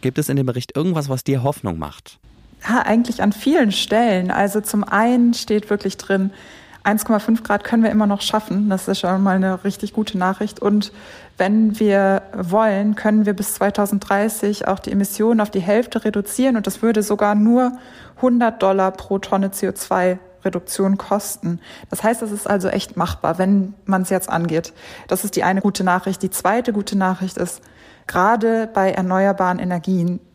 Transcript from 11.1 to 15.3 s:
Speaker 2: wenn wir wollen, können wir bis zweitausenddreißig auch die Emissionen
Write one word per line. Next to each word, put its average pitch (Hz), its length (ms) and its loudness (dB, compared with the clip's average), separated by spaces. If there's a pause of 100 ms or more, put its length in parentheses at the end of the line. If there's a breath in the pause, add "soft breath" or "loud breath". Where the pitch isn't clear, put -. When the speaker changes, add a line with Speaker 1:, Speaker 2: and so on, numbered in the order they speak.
Speaker 2:
wenn 214 420 2
wir 196 440 4 (120)
wollen, 202 600 2
können 214 320 2
wir 208 60 2
bis 196 200 -4
zweitausenddreißig 202 1120 0
auch 190 120 -2
die - 120 -8
Emissionen 214 480 2